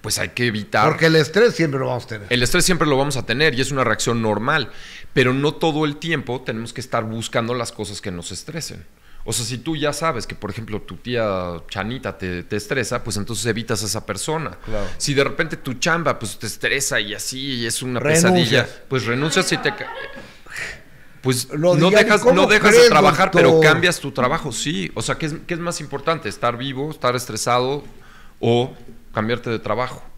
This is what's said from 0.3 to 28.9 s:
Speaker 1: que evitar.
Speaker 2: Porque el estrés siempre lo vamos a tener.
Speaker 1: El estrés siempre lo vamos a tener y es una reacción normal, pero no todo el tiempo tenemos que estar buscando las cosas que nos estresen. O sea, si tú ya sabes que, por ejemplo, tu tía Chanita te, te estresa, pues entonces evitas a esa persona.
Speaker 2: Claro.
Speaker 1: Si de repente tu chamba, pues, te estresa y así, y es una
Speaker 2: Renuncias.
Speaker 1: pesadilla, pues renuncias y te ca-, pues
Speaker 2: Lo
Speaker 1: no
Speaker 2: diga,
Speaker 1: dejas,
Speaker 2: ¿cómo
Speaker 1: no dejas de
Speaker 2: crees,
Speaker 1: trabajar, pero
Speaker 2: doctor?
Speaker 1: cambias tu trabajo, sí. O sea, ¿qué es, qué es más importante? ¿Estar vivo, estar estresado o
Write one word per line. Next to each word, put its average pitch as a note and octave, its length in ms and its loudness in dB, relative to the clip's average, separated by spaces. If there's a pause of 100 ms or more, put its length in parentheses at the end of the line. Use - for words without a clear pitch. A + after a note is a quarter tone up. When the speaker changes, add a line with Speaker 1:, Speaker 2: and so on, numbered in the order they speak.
Speaker 1:
que B2 160 -2
evitar. G#2+ 420 2
Speaker 2:
Porque D#3+ 180 2
el D#3+ 100 6
estrés F#3 380 4
siempre D3 240 0
lo C3 80 -2
vamos B2 180 -4
a - 40 -18
tener. G#2 220 -12
Speaker 1:
El B2 120 2
estrés F3 220 4
siempre D#3+ 240 2
lo C#3 80 4
vamos C#3 200 0
a A#2 80 -4
tener C#3 300 2
y A#2+ 60 -2
es C3 100 -2
una C3+ 140 0
reacción A#2 380 0
normal, A2+ 480 0 (440)
pero B2+ 180 4
no C#3+ 220 0
todo D#3 300 0
el C#3+ 140 -2
tiempo C#3+ 460 -4
tenemos A2+ 280 -6
que - 80 -12
estar A2+ 240 -4
buscando A2+ 500 -4
las A#2+ 160 -4
cosas G2+ 300 -10
que G#2 100 -8
nos F2 220 -10
estresen. F2 520 -12 (440)
O A2+ 40 -4
sea, A#2 120 -4
si A#2+ 140 -8
tú D#3+ 180 -6
ya D3 160 0
sabes C#3+ 340 -2
que, - 100 -10
por G2+ 140 -8
ejemplo, G#2+ 320 -8
tu F#2 160 -12
tía F#2+ 720 -2
Chanita G#2+ 480 -6
te, F2+ 280 -6
te - 120 -6
estresa, A#2+ 460 -4
pues G#2+ 140 -4
entonces G2+ 300 -6
evitas A2 360 -2
a A2 40 -4
esa G#2 200 -6
persona. A#2+ 580 -6
Speaker 2:
Claro. G#2 220 -2 (120)
Speaker 1:
Si D3 160 -2
de C#3 100 4
repente D#3+ 320 -4
tu B2+ 180 -8
chamba, D#3+ 420 0
pues, - 220 -10
te A#2 80 -8
estresa B2 540 -2
y G#2 140 -6
así, C3 400 -8
y A#2 120 -4
es A2+ 160 -4
una B2 160 -4
Speaker 2:
Renuncias. D#3+ 340 4
Speaker 1:
pesadilla, D#3 360 4 (200)
pues B2+ 160 0
renuncias D3 460 0
y E3 60 0
te D3 180 -2
ca-, - 160 -12 (1300)
pues B2+ 280 -2
Speaker 2:
Lo E3 240 2
Speaker 1:
no D#3+ 140 6
Speaker 2:
diga, G#3 160 8
Speaker 1:
dejas, G#3+ 160 4
Speaker 2:
¿cómo A#3 140 6
Speaker 1:
no F#3 120 6
dejas G#3 240 6
de A3 60 8
Speaker 2:
crees, A#3+ 120 10
Speaker 1:
trabajar, D3+ 440 6
pero E3+ 180 8
Speaker 2:
doctor? D#3+ 220 8
Speaker 1:
cambias E3+ 260 4
tu C#3 140 -8
trabajo, C#3 400 0
sí. F3 420 -4
O A2+ 80 -4
sea, - 160 -2
¿qué E3 80 -4
es, D3+ 80 -4 (120)
qué F3 80 -4
es E3 60 -6
más E3+ 200 -6
importante? D3+ 480 -4
¿Estar A#2+ 280 -2
vivo, C3+ 340 -6
estar B2+ 260 0
estresado B2 680 -2 (560)
o A#2+ 340 2 (400)